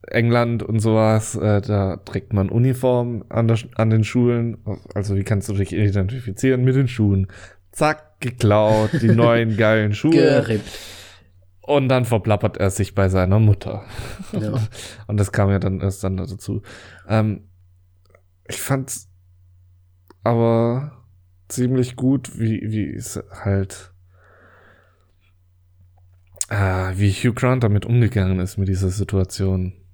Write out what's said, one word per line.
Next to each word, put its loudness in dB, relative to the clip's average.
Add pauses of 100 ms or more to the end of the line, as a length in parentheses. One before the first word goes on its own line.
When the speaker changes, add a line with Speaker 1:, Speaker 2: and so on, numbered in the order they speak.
Speaker 1:
England 2
und 0
sowas, 2
äh, 2
da -2
trägt -8
man 2
Uniform 0
an 2
der 4
Sch-, -10
an 2
den 4
Schulen, 0 (360)
also -2
wie 0
kannst -2
du -4
dich -2
identifizieren 0
mit 4
den 2
Schuhen? 0 (440)
Zack, -2
geklaut, 2 (100)
die 4
Speaker 2:
<laughs> 6
Speaker 1:
neuen 2
geilen 2
Schuhe. 0
Speaker 2:
Gerippt. 2 (920)
Speaker 1:
Und 2
dann 2
verplappert 0
er 0
sich -4
bei 2
seiner 2
Mutter. 2 (480)
Speaker 2:
Ja. -4 (300)
Speaker 1:
<laughs> -18
Und -2
das 0
kam 2
ja 2
dann -2
erst -4
dann -4
dazu. -8 (460)
Ähm, -2 (1000)
ich -12
fand's -6 (1160)
aber 0 (440)
ziemlich -2
gut, -2
wie, -2 (120)
wie -4
es -10
halt, -4 (2500)
äh, -2
wie 2
Hugh -2
Grant 0
damit 0
umgegangen 2
ist, -6
mit -2
dieser 0
Situation -2 (220)